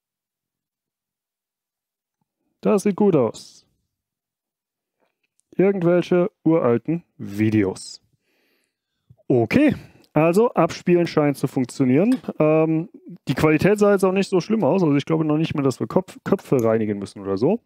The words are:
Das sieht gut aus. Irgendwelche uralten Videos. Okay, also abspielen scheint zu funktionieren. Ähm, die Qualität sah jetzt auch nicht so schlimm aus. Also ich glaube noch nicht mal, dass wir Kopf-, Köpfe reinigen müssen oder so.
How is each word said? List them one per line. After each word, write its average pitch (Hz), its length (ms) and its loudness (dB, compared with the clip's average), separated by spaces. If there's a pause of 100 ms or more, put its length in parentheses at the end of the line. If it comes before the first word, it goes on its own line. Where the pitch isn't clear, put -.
(2500)
Das 196 220 0
sieht 202 120 -2
gut 202 200 2
aus. - 500 -4 (1900)
Irgendwelche 180 760 0 (120)
uralten 160 600 0 (140)
Videos. 104 840 -2 (1300)
Okay, 196 480 2 (380)
also 170 400 2
abspielen 175 540 0
scheint 147 300 0
zu 143 100 -4
funktionieren. 139 720 0 (180)
Ähm, 160 520 0 (380)
die 143 60 -2
Qualität 156 460 2
sah 202 120 4
jetzt 196 120 2
auch 185 80 2
nicht 190 180 -2
so 185 100 0
schlimm 208 240 -2
aus. 170 200 2
Also 143 120 2
ich 143 100 -2
glaube 160 200 -2
noch 151 120 0
nicht 160 180 -4
mal, 143 80 -2
dass 135 160 -2
wir - 80 -4
Kopf-, - 360 -4
Köpfe 143 400 -2
reinigen 110 360 -2
müssen 98 220 -12
oder 98 160 -4
so. 160 280 -2